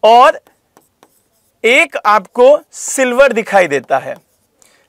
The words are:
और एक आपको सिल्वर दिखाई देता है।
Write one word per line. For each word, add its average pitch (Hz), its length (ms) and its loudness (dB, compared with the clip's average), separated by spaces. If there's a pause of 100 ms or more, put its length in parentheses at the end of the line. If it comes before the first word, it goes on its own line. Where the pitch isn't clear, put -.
और 247 380 2 (1200)
एक 269 320 0
आपको 214 500 0 (260)
सिल्वर 254 600 -2
दिखाई 196 360 -2
देता 135 300 -4
है। 127 160 -14 (760)